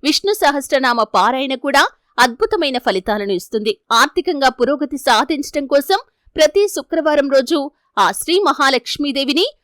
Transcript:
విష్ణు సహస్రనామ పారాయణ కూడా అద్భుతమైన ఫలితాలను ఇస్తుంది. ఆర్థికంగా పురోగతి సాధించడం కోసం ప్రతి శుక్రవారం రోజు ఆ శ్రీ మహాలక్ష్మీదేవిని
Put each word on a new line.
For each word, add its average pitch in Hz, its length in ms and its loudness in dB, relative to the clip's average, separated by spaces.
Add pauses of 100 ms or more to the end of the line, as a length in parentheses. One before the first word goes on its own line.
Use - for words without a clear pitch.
విష్ణు 381 260 0 (100)
సహస్రనామ 269 580 0 (160)
పారాయణ 254 380 0 (100)
కూడా 277 180 2 (420)
అద్భుతమైన 285 600 0
ఫలితాలను 202 540 -2
ఇస్తుంది. 214 320 -4 (280)
ఆర్థికంగా 294 480 0 (100)
పురోగతి 277 480 -2
సాధించడం 277 680 0
కోసం 330 280 2 (360)
ప్రతి 311 260 4 (120)
శుక్రవారం 294 600 0
రోజు 269 240 0 (440)
ఆ 185 40 4 (140)
శ్రీ 330 140 -2 (140)
మహాలక్ష్మీదేవిని 277 1000 0 (180)